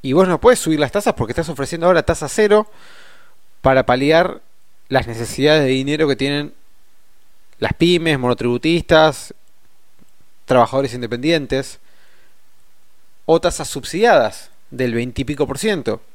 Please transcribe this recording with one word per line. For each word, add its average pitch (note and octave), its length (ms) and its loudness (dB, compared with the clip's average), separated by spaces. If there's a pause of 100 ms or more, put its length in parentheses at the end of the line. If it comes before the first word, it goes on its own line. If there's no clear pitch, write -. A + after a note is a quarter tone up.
Y C3 120 -2
vos F#3 160 4
no E3 100 0
puedes - 200 6
subir D#3 200 0
las C#3+ 140 0
tasas G#3 220 0
porque A#2 180 -4
estás E3 160 -4
ofreciendo D#3+ 360 -6
ahora F3 180 4
tasa D#3+ 260 -2
cero G#3+ 420 2 (880)
para C3 240 4
paliar D3+ 560 2 (460)
las B2+ 200 0
necesidades C3 560 0
de C3 80 2
dinero C#3+ 360 0
que C#3 80 2
tienen C#3+ 380 -4 (1040)
las - 140 -2
pymes, E3 440 2
monotributistas, C3+ 1160 2 (1120)
trabajadores B2+ 480 2
independientes, C3 880 -4 (1500)
o E3 160 4
tasas E3 260 -4
subsidiadas E3 840 0 (220)
del B2 220 -2
veinte B2 300 -4
y - 20 -2
pico C#3+ 200 -2
por C#3 120 -8
ciento. C#3+ 440 -4 (140)